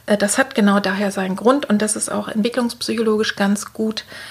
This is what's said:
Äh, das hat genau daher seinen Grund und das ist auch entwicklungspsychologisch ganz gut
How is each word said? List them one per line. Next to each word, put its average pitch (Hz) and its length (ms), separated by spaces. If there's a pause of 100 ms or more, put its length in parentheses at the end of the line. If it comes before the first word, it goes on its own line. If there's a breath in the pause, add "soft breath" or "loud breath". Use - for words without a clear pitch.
Äh, 208 120
das 202 200
hat 262 160
genau 202 260
daher 196 320
seinen 185 240
Grund 247 300
und 208 160
das 214 140
ist - 160
auch 202 160
entwicklungspsychologisch 220 1080
ganz 202 380
gut 220 320 (260 loud breath)